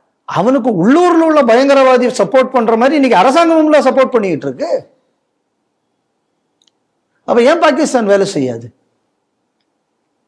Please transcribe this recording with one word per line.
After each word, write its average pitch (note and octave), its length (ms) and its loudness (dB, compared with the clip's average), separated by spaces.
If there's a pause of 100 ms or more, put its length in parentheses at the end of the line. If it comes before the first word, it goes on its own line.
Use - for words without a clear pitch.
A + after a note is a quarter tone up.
(260)
அவனுக்கு A#3+ 440 -2
உள்ளூர்ல D#4+ 540 2
உள்ள D#4 180 2
பயங்கரவாதி B3+ 640 2
சப்போர்ட் B3+ 420 -2
பண்ற A3+ 260 -2
மாதிரி C4+ 200 0
இன்னைக்கு B3+ 220 2
அரசாங்கமும் D#4 560 2
சப்போர்ட் C4 360 2
பண்ணிக்கிட்டு F#3+ 380 -4
இருக்கு. B3+ 400 -8 (2500)
அப்ப A#3 160 0
ஏன் D#4 180 2
பாகிஸ்தான் C4+ 460 -2
வேலை G3 200 0
செய்யாது? A#2+ 480 -8 (1500)